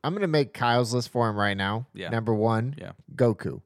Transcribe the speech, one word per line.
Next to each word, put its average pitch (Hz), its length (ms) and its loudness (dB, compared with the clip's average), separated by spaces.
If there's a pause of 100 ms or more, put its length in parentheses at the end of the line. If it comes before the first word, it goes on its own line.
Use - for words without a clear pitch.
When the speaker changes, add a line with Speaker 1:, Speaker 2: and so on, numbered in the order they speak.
Speaker 1:
I'm - 100 0
gonna 202 140 -2
make 151 260 2
Kyle's 120 400 2
list 123 160 0
for 120 220 2
him 107 60 -4
right 101 200 0
now. 101 380 -2
Speaker 2:
Yeah. 90 160 -8
Speaker 1:
Number 113 240 0
one, 113 420 0
Speaker 2:
Yeah. - 160 -14 (240)
Speaker 1:
Goku. 104 500 0